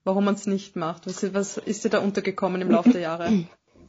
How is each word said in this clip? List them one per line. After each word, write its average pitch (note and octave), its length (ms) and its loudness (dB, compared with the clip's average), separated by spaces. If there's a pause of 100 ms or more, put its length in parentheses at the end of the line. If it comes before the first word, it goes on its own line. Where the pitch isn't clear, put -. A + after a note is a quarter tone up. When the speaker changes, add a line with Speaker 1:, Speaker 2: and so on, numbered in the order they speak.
Speaker 1:
warum G3 200 2
man's G3+ 220 0
nicht G3 280 -4
macht? E3+ 320 -6
Was, F#3+ 280 -4
was G3 240 -2
ist - 260 -6
dir G#3+ 60 0
da G#3 80 2
untergekommen F#3+ 640 -2
im F#3 80 0
Laufe A3+ 200 6
der F3+ 120 4
Jahre? E3+ 280 -2
Speaker 2:
<clears throat> F3+ 180 2 (400)